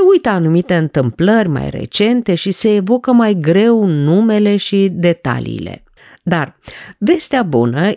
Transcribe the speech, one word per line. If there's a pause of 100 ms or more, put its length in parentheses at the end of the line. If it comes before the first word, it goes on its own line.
uită
anumite
întâmplări
mai
recente
și
se
evocă
mai
greu
numele
și
detaliile. (400)
Dar (380)
vestea
bună